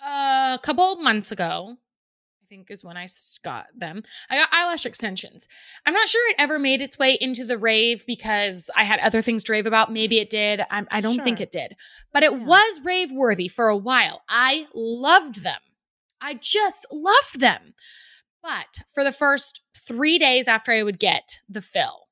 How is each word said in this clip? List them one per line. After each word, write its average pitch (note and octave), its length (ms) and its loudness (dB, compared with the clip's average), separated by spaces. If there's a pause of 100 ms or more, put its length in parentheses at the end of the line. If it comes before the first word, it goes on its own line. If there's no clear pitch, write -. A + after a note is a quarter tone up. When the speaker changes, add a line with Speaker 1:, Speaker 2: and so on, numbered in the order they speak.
Speaker 1:
a C4+ 560 0
couple F4+ 360 2
months A3+ 340 0
ago, F3+ 460 -6 (640)
I - 80 -20
think F#3+ 220 -20
is G3+ 120 -18
when F3 140 -16
I F3 60 -12
s-, - 400 -14
got B2 240 -10 (100)
them. F3+ 260 -12 (260)
I C4 80 -2
got D4+ 140 2
eyelash E4+ 340 0
extensions. - 640 -10 (380)
I'm D#4 80 0
not G#4+ 160 4
sure A#4 220 2
it F#4+ 80 -2
ever D4 200 2
made C4+ 220 2
its - 160 -8
way C4+ 240 4
into C4 240 -6
the A3+ 120 -4
rave A3 500 2
because G#3 680 -4
I G#3+ 80 4
had G#3 160 0
other A3 220 2
things A3+ 240 -2
to A3+ 80 -2
rave G#3+ 140 0
about. A3 240 2
Maybe A3+ 280 2
it G#3 100 -4
did. G#3 320 0 (100)
I, G3+ 200 -6
I G#3+ 100 -2
don't A#3 220 -2
think A#3+ 140 -2
Speaker 2:
Sure. G3+ 60 -6
Speaker 1:
it - 80 -10
did. C#3 240 -10 (360)
But C#4+ 120 2
it D4+ 80 6
Speaker 2:
Yeah. B3 140 -6
Speaker 1:
was F#4 380 6
rave F4+ 280 -2
worthy A3+ 360 0
for A3+ 220 0
a G#3 80 2
while. G3+ 500 0
I C4+ 460 0
loved A#3+ 680 2
them. D#3 180 -6 (600)
I C#4+ 140 -8
just G#4 560 -2
loved F4+ 480 0
them. A3 340 0 (680)
But C#4 380 -10 (140)
for C#4 100 0
the C#4 100 0
first - 480 -2 (160)
three D4 400 0
days B3+ 300 4
after A3+ 240 2
I A3 120 2
would G#3 160 -4
get - 480 0
the G3+ 140 -12
fill - 500 -6